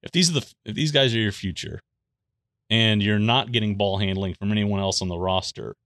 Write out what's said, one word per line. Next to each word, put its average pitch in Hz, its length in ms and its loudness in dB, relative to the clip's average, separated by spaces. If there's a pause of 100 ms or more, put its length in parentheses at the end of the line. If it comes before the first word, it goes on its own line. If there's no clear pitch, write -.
if - 80 -14
these 170 200 2
are 151 100 0
the, - 140 -12 (100)
if 107 100 -8
these 156 160 -2
guys 135 240 2
are 113 40 0
your 107 140 2
future - 480 -8 (880)
and 110 320 4
you're 104 160 2
not 117 340 0
getting 107 240 0
ball 98 220 0
handling 95 360 -2
from 101 160 -4
anyone 104 300 0
else 95 200 0
on 95 80 -4
the 87 100 -4
roster 92 560 -4 (120)